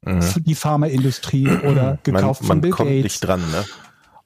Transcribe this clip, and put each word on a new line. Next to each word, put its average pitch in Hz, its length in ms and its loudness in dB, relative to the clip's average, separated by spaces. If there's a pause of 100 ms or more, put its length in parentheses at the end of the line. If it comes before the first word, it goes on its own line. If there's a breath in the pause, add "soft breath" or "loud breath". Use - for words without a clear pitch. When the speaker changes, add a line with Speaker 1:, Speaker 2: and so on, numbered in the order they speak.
Speaker 1:
Mhm. 92 140 0
Speaker 2:
f-, 90 200 0
die 160 140 0
Pharmaindustrie 139 960 0
<clears throat> 180 140 0
oder 143 240 2
Speaker 1:
Man, 120 160 -2
Speaker 2:
gekauft - 380 0
Speaker 1:
man 107 60 -4
Speaker 2:
von 76 140 2
Bill 87 100 0
Speaker 1:
kommt 127 180 0
Speaker 2:
Gates.“ 135 140 2
Speaker 1:
nicht - 180 -4
dran, 92 200 0
ne? 85 240 -4 (600 loud breath)